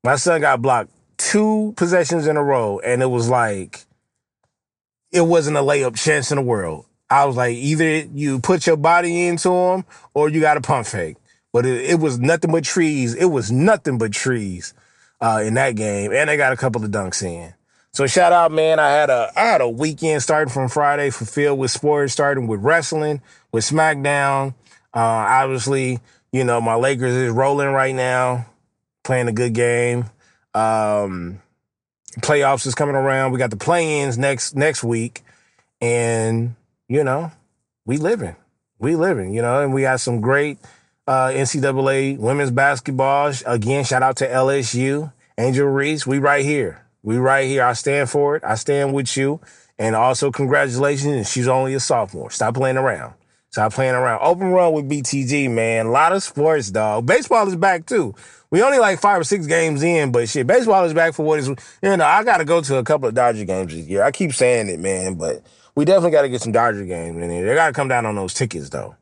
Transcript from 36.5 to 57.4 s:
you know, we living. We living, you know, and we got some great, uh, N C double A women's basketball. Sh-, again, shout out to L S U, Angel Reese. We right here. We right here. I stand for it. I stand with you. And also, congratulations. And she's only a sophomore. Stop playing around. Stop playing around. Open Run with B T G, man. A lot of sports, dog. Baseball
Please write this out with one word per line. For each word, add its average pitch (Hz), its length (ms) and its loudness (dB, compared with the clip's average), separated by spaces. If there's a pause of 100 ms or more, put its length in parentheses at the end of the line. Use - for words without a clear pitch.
you 143 160 0
know, 147 260 -2 (540)
we 127 140 -2
living. 156 360 -2 (460)
We 147 160 0
living, 117 360 0
you 113 100 -2
know, 123 200 2
and 139 100 -2
we 135 100 0
got 131 180 0
some 120 200 -2
great, 139 380 0 (480)
uh, 131 280 2
N 135 120 0
C 143 140 -4
double 135 300 0
A 135 260 -2
women's 131 340 -2
basketball. 139 840 0
Sh-, 131 140 -10
again, 120 380 -2
shout 127 180 0
out 131 140 2
to 135 140 -2
L 131 200 2
S 139 240 -2
U, 139 380 -2 (260)
Angel 131 280 2
Reese. 139 400 -2
We 135 120 0
right 143 260 2
here. 139 400 -4 (180)
We 113 160 -2
right 135 280 2
here. 135 180 0
I 123 100 2
stand 139 340 -2
for 143 280 0
it. - 80 -8
I 107 100 -2
stand 139 400 -2
with 135 220 -4
you. 139 240 -2 (380)
And 113 160 -2
also, 123 360 2
congratulations. 143 840 0
And 117 120 -4
she's 123 220 -2
only 131 260 0
a 135 60 -2
sophomore. 101 500 -4
Stop - 240 -4
playing 131 240 0
around. 95 360 -4 (360)
Stop 107 240 -2
playing 131 200 0
around. 127 280 0
Open 175 260 0
Run 180 240 4
with 147 160 -4
B 143 140 -4
T 139 240 -4
G, 139 220 -2
man. 113 380 0
A 113 40 -2
lot 151 220 4
of 196 100 -2
sports, 147 480 -2
dog. 107 360 -2
Baseball 226 420 2